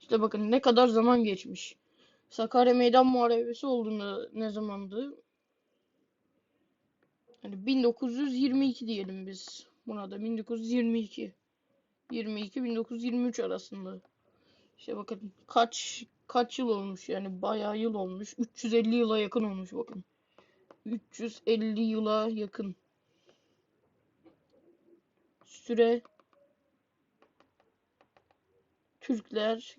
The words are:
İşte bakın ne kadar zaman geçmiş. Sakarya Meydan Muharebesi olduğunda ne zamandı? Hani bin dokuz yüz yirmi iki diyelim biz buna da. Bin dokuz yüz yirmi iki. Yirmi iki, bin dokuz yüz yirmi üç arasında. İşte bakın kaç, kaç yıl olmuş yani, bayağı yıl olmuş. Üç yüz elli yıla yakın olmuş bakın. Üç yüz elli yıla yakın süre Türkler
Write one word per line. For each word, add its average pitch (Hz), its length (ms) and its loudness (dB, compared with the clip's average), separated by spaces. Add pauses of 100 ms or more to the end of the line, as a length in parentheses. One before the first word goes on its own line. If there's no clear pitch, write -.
İşte 226 200 2
bakın 214 300 0
ne 262 100 6
kadar 247 280 8
zaman 233 360 6
geçmiş. - 520 -6 (540)
Sakarya 247 440 4
Meydan 247 320 8
Muharebesi 240 600 2
olduğunda 214 680 -2
ne 220 180 -4
zamandı? 208 720 -8 (2250)
Hani 202 240 -10
bin 262 160 4
dokuz 240 340 0
yüz 269 180 -2
yirmi 269 340 2
iki 240 180 -4
diyelim 190 400 -6
biz - 400 -16 (200)
buna 208 240 -10
da. 202 140 -10
Bin 226 140 -4
dokuz 226 220 -6
yüz 226 120 -4
yirmi 233 280 2
iki. 202 320 -10 (800)
Yirmi 220 300 -6
iki, 226 240 -6
bin 233 120 -2
dokuz 226 200 -4
yüz 233 80 -8
yirmi 247 240 0
üç 233 120 -4
arasında. 185 600 -8 (760)
İşte - 180 -10
bakın 202 360 -12 (140)
kaç, - 580 0 (220)
kaç 240 320 -2
yıl 254 100 -2
olmuş 196 400 -4
yani, 190 340 -6
bayağı 208 360 -4
yıl 226 160 -2
olmuş. 190 440 -8
Üç - 260 -6
yüz 226 100 0
elli 226 200 4
yıla 220 240 2
yakın 214 260 0
olmuş 190 280 -8
bakın. 190 320 -8 (840)
Üç 220 340 -10
yüz 226 260 -8
elli 220 340 0
yıla 220 480 0
yakın 208 480 -6 (2750)
süre 233 580 0 (3000)
Türkler 220 800 -4